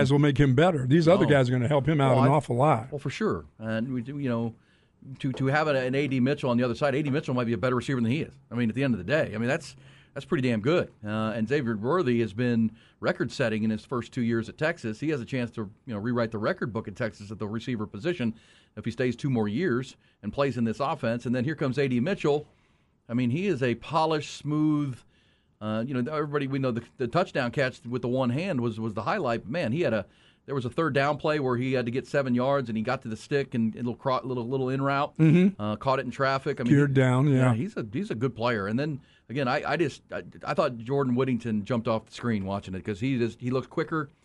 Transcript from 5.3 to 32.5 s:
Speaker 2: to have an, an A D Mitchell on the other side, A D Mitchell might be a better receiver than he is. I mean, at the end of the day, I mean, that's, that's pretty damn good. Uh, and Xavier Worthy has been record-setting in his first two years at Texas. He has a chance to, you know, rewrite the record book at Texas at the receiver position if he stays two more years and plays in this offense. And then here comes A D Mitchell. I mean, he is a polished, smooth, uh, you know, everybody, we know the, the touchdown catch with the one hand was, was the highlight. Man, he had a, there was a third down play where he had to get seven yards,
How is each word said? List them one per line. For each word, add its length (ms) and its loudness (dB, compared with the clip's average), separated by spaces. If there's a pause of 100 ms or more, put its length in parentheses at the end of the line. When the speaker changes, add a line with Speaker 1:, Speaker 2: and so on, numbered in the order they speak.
Speaker 2:
to 120 0
have 220 2
an, 80 2
an 180 0
A 140 0
D 100 0
Mitchell 320 2
on 60 2
the 80 4
other 100 0
side, 220 0
A 80 0
D 60 -2
Mitchell 240 -2
might 120 0
be 60 0
a 60 0
better 180 0
receiver 240 -2
than 100 2
he 120 0
is. 100 -8 (180)
I 60 -8
mean, 120 2
at 60 -2
the 80 -2
end 120 2
of 40 -2
the 60 -8
day, 320 0
I 20 -4
mean, 100 -2
that's, 280 -4 (380)
that's 120 -10
pretty 220 0
damn 120 2
good. 280 2 (180)
Uh, 300 -2
and 100 -2
Xavier 300 0
Worthy 460 2
has 100 -2
been 400 2 (280)
record-setting 640 -2
in 80 0
his 140 -4
first 280 -6
two 100 -2
years 260 0
at 100 -18
Texas. 400 -4
He 120 -4
has 100 -2
a 40 -8
chance 280 -4
to, 180 -8 (160)
you 80 -8
know, 60 -6
rewrite 320 -2
the 60 -6
record 340 -4
book 160 -6
at 80 -12
Texas 340 -6
at 80 -10
the 80 -6
receiver 400 -6
position 480 -4 (420)
if 80 -12
he 60 -2
stays 240 -2
two 160 -4
more 160 2
years 500 -2 (280)
and 80 -6
plays 240 0
in 80 0
this 160 -2
offense. 460 -2
And 80 -2
then 100 -2
here 100 -2
comes 240 -2
A 80 2
D 140 0
Mitchell. 480 0 (600)
I 60 -6
mean, 160 0
he 160 -2
is 160 0
a 140 2
polished, 600 -2
smooth, 640 0 (640)
uh, 260 -2
you 80 -6
know, 180 -2
everybody, 360 -2
we 100 -2
know 140 0
the, 100 -4 (140)
the 100 -2
touchdown 440 0
catch 380 -2
with 140 -4
the 60 -2
one 220 2
hand 300 -2
was, 200 -2
was 140 -4
the 80 -4
highlight. 460 -2
Man, 240 -2
he 100 0
had 120 2
a, 100 -2 (420)
there 80 -6
was 100 -2
a 60 -4
third 240 0
down 240 2
play 220 0
where 160 0
he 160 -2
had 140 0
to 40 -2
get 160 -4
seven 280 0
yards, 340 2